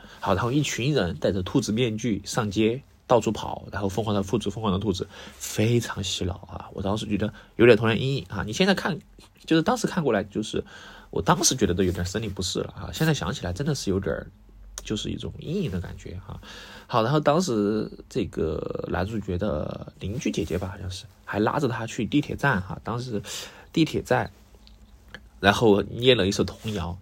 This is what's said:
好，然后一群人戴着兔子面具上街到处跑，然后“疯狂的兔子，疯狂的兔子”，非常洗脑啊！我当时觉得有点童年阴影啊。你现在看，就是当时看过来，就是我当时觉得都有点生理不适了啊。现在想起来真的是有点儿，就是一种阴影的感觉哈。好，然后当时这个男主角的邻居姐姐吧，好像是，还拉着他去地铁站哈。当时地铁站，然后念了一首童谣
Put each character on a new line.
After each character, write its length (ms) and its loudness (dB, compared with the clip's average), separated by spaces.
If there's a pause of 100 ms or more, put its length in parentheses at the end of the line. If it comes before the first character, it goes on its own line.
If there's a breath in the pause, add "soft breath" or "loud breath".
(220 loud breath)
好， 120 2
然 80 2
后 120 0
一 80 4
群 320 0
人 240 2
戴 160 2
着 100 -2
兔 160 0
子 140 0
面 240 0
具 260 -2
上 260 -2
街 320 2 (240)
到 140 6
处 100 2
跑， 440 -6
然 80 -6
后 100 0
“疯 140 -2
狂 100 0
的 80 2
兔 140 0
子， 120 -2
疯 120 -6
狂 100 0
的 80 0
兔 140 0
子”， 120 -4 (320 loud breath)
非 440 2
常 200 -6
洗 220 -4
脑 120 -2 (140)
啊！ 220 -14
我 100 -8
当 160 0
时 80 -6
觉 120 0
得 160 -2 (240 loud breath)
有 80 10
点 120 12
童 120 2
年 120 2
阴 140 -2
影 140 -6
啊。 140 -6
你 100 -6
现 120 2
在 80 4
看， 240 -2 (460)
就 140 4
是 40 6
当 160 0
时 80 -2
看 160 -2
过 120 2
来， 100 2
就 180 -4
是 220 -4 (460 loud breath)
我 120 -4
当 220 2
时 140 4
觉 80 4
得 80 2
都 100 2
有 80 2
点 140 -2
生 160 -4
理 80 -6
不 120 -8
适 180 -4
了 180 -6
啊。 160 -10
现 120 0
在 80 4
想 200 -2
起 120 -8
来 60 -2
真 160 -4
的 80 0
是 140 -4
有 100 2
点 160 -2
儿， 120 -8 (540)
就 140 -6
是 140 -6
一 80 -6
种 220 -10
阴 220 -4
影 80 -4
的 120 -4
感 160 -10
觉 280 -12
哈。 140 -12 (480 loud breath)
好， 160 2
然 80 2
后 80 4
当 220 4
时 500 2 (160)
这 200 -2
个 600 -4
男 160 0
主 140 -4
角 180 -2
的 600 -4
邻 180 -6
居 140 -2
姐 140 -2
姐 120 -2
吧， 120 -4
好 80 -10
像 120 -8
是， 140 -10 (220)
还 140 -2
拉 200 2
着 80 2
他 180 -2
去 200 -4
地 160 2
铁 160 -6
站 240 2
哈。 240 -10
当 160 -4
时 200 -4 (500 loud breath)
地 140 4
铁 160 -2
站， 300 0 (1080)
然 140 6
后 300 6
念 340 4
了 100 4
一 40 4
首 120 0
童 300 -4
谣 280 -4